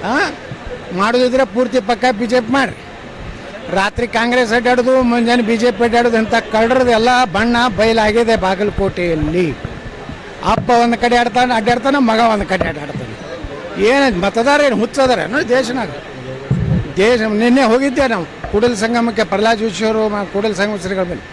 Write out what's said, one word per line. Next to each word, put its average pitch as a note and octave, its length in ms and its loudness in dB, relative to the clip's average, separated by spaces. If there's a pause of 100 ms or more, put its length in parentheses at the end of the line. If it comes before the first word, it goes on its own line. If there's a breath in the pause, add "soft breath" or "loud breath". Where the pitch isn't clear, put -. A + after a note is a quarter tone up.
ಆ? C#4+ 240 0 (680)
ಮಾಡೋದಿದ್ರೆ B3 480 2
ಪೂರ್ತಿ A#3 340 0
ಪಕ್ಕ A3+ 320 -2
ಬಿ A3+ 160 -2
ಜೆ A3+ 140 2
ಪಿ A3 120 -4
ಮಾಡ್ರಿ. C4 220 0 (1000)
ರಾತ್ರಿ G#3 320 -2
ಕಾಂಗ್ರೆಸ್ A#3 460 0
ಅಡ್ಡಾಡೋದು, B3 480 2
ಮುಂಜಾನೆ A#3+ 400 2
ಬಿ A3+ 160 0
ಜೆ A#3+ 140 2
ಪಿ G#3 120 -2
ಅಡ್ಡಾಡೋದು, A#3+ 340 2
ಇಂಥ A3 160 0
ಕಳ್ಳರದ್ದು A3+ 580 2
ಎಲ್ಲ B3 320 4
ಬಣ್ಣ A3+ 340 0 (200)
ಬಯಲಾಗಿದೆ A3 580 2
ಬಾಗಲಕೋಟೆಯಲ್ಲಿ. F3+ 1200 0 (920)
ಅಪ್ಪ A3 240 0
ಒಂದು A#3 320 4
ಕಡೆ A#3+ 160 2
ಆಡ್ತಾನೆ, B3 360 2
ಅಡ್ಡಾಡ್ತಾನೆ, A#3+ 440 0
ಮಗ A3+ 220 2
ಒಂದು A3 260 2
ಕಡೆ F3 220 -2
ಅಡ್ಡಾಡ್ತಾನೆ. C#3+ 420 -8 (800)
ಏನು B3+ 340 2
ಮತದಾರ A#3 400 2
ಏನು C4 140 2
ಹುಚ್ಚದಾರ A#3 440 0
ಏನೋ G#3+ 300 -2
ದೇಶನಾಗ? B3 400 0 (1080)
ದೇಶ, A3 240 4
ನಿನ್ನೆ A#3 420 4
ಹೋಗಿದ್ದೆ C4 440 2
ನಾವು G3 180 -2 (260)
ಕೂಡಲ A#3+ 220 2
ಸಂಗಮಕ್ಕೆ, A3+ 500 0
ಪ್ರಹ್ಲಾದ್ G#3+ 360 0
ಜೋಶಿ G#3+ 260 -2
ಅವರು A3 240 2
ಮ-, G#3 240 -2
ಕೂಡಲ G#3 200 0
ಸಂಗಮ G3+ 280 -2
ಶ್ರೀಗಳ F#3+ 220 -4
ಮೇಲೆ. E3 180 -6 (120)